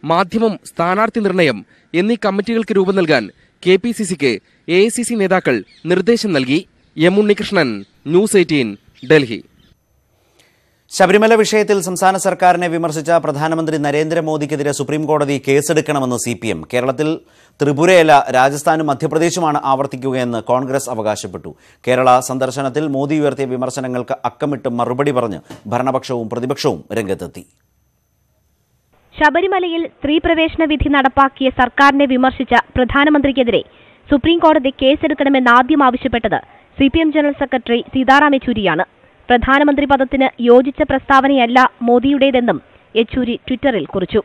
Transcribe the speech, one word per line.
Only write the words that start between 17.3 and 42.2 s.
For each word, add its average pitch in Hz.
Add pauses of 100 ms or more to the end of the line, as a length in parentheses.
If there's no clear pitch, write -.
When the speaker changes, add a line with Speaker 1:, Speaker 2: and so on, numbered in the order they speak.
Speaker 2:
ത്രിപുരയല്ല, 156 (240)
രാജസ്ഥാനും 147
മധ്യപ്രദേശുമാണ് 156
ആവർത്തിക്കുകയെന്ന് 131
കോൺഗ്രസ് 127
അവകാശപ്പെട്ടു. 101 (360)
കേരള 127 (100)
സന്ദർശനത്തിൽ 131
മോദി 143
ഉയർത്തിയ 139
വിമർശനങ്ങൾക്ക് 127
അക്കമിട്ട് 131
മറുപടി 123
പറഞ്ഞ് 117 (260)
ഭരണപക്ഷവും 123
പ്രതിപക്ഷവും 120 (160)
രംഗത്തെത്തി. 92 (1700)
Speaker 3:
ശബരിമലയിൽ 339 (160)
സ്ത്രീ 285 (100)
പ്രവേശന 320
വിധി 302
നടപ്പാക്കിയ 269 (100)
സർക്കാരിനെ 277
വിമർശിച്ച 254 (220)
പ്രധാനമന്ത്രിക്കെതിരെ 269 (500)
സുപ്രീം 302
കോടതി 311 (100)
കേസെടുക്കണമെന്ന് 277
ആദ്യം 254
ആവശ്യപ്പെട്ടത് 233 (420)
സി 277
പി 330
എം 311
ജനറൽ 294
സെക്രട്ടറി 254 (140)
സീതാറാം 269
യെച്ചൂരിയാണ്. 196 (440)
പ്രധാനമന്ത്രി 277
പദത്തിന് 262 (200)
യോജിച്ച 254
പ്രസ്താവനയല്ല 262 (120)
മോദിയുടേതെന്നും 247 (400)